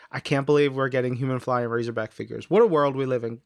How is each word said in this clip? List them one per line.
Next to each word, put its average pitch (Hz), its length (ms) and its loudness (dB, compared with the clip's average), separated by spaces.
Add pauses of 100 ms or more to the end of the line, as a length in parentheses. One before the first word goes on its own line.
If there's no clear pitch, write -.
(120)
"I - 80 -8
can't 139 260 -2
believe 147 300 4
we're 135 120 0
getting 127 280 -2
Human 131 240 -2
Fly 123 240 -2
and 117 80 -4
Razorback 117 400 -4
figures. 113 360 -12
What 202 140 4
a 233 60 6
world 143 280 2
we 135 120 -2
live 123 160 -2
in. 117 220 -6